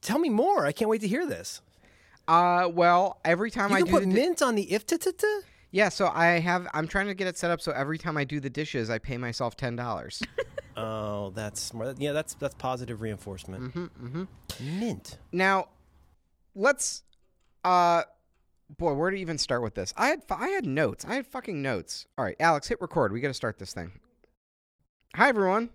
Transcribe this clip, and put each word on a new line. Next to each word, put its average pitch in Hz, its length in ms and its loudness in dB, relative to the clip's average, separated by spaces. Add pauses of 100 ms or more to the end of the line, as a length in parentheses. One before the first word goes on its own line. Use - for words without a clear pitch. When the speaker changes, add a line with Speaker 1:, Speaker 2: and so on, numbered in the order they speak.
Speaker 1:
tell 233 180 -2
me 330 100 2
more. 247 360 2
I 143 60 2
can't 214 180 -2
wait 220 120 2
to 214 60 -2
hear 269 180 0
this. - 360 -8 (680)
Speaker 2:
Uh, 175 440 6
well, 175 540 6
every 175 260 2
time 294 200 0
Speaker 1:
You - 40 4
Speaker 2:
I 190 40 6
Speaker 1:
can 349 80 4
Speaker 2:
do 180 40 2
Speaker 1:
put 330 100 8
Speaker 2:
the 202 60 0
di- 185 60 4
Speaker 1:
Mint 311 280 4
on 247 140 4
the 202 120 0
Iftatata? 370 760 0 (300)
Speaker 2:
Yeah, 196 180 4
so 190 180 0
I 170 320 4
have, 180 340 0
I'm 160 140 -2
trying 202 200 -2
to 202 60 -4
get 185 140 -4
it 180 100 -6
set 175 140 0
up 160 80 0
so - 140 -4
every 139 240 -4
time 156 200 -4
I 143 60 0
do 143 160 -4
the 135 100 -6
dishes, 127 400 -4
I 113 80 0
pay 120 200 -6
myself 120 400 -4
ten 120 180 -4
dollars. 117 460 -6 (160)
<laughs> - 160 -6 (240)
Speaker 1:
Oh, 107 520 -4
that's 104 320 -8
smart. 123 400 -8
Yeah, 147 100 -2
that's, 151 220 -4
that's 139 220 -6
positive 123 440 -6
reinforcement. 104 760 -8
Speaker 2:
Mm-hmm, 170 320 -10 (140)
mm-hmm. 175 640 -8
Speaker 1:
Mint. 202 360 -6 (140)
Speaker 2:
Now, 190 380 2 (840)
let's, 262 500 0 (600)
uh, 175 380 6 (760)
boy, 165 160 2
where 156 160 2
to 196 60 -2
even 170 220 -4
start 123 260 0
with 110 100 -4
this? 92 220 -6
I 226 120 2
had, 302 180 0
fu-, - 100 -4
I 254 140 -4
had 381 160 -2
notes. 139 400 0
I 208 100 -6
had 269 120 -6
fucking 208 340 -8
notes. 117 460 -6 (100)
All 127 80 -2
right, 92 160 -4
Alex, 156 260 4
hit - 140 -4
record. 131 320 0
We 120 80 -4
gotta 139 120 -2
start 110 240 -6
this 95 160 -14
thing. 87 200 -10 (1200)
Hi, 240 140 6
everyone. 214 460 2